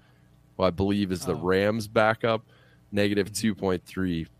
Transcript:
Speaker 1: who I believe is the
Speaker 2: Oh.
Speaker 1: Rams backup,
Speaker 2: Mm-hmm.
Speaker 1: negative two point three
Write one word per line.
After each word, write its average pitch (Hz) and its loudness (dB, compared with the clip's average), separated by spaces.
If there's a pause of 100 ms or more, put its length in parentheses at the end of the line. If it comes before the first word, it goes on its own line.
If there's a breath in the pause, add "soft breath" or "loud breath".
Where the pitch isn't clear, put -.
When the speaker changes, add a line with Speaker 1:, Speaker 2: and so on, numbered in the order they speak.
(560 soft breath)
Speaker 1:
who 92 -4
I 92 4
believe 98 0
is 87 -4
the 90 0
Speaker 2:
Oh. 76 -6
Speaker 1:
Rams 101 0
backup, 110 2
Speaker 2:
Mm-hmm. - -16
Speaker 1:
negative 101 2
two 107 0
point 92 -2
three 87 -4 (140)